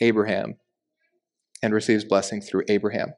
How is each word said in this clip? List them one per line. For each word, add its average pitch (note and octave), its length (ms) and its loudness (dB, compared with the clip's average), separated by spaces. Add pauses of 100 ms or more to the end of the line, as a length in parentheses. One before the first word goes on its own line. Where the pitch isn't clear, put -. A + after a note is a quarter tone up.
Abraham A2 580 0 (1040)
and A2 100 0
receives G#2+ 320 2
blessing G2 380 0
through F#2+ 260 -2
Abraham. G#2 500 -2